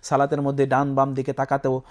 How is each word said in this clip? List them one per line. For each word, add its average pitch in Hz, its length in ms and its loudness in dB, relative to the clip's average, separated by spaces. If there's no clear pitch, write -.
সালাতের 143 380 0
মধ্যে 139 260 0
ডান 135 280 0
বাম 135 180 2
দিকে 135 200 -4
তাকাতো, 135 580 -2